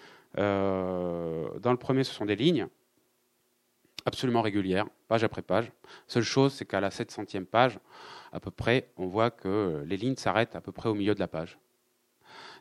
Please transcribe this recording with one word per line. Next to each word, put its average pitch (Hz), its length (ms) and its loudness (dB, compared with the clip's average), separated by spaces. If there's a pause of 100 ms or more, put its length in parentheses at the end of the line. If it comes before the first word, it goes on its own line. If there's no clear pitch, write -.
(380)
Euh, 92 1080 0 (120)
dans 120 120 2
le 123 60 4
premier, 135 260 0
ce - 100 -8
sont 104 120 -6
des 104 100 0
lignes 123 320 2 (1400)
absolument 117 360 0
régulières, 101 440 0 (220)
page 113 180 4
après - 160 -4
page. 110 300 0 (360)
Seule 120 160 2
chose, 135 300 4
c'est 107 120 -10
qu'à 98 140 -2
la 98 120 0
sept - 200 -8
centième 98 340 -8
page, 117 340 4 (520)
à - 80 -10
peu 95 120 -8
près, - 440 0
on 92 120 -6
voit 110 240 2
que 95 540 0
les 92 120 -2
lignes 123 180 -2
s'arrêtent 104 400 0
à - 60 -8
peu 98 100 -10
près - 160 -8
au 110 60 2
milieu 101 220 2
de 101 40 -2
la 90 80 0
page. 82 300 -8 (1040)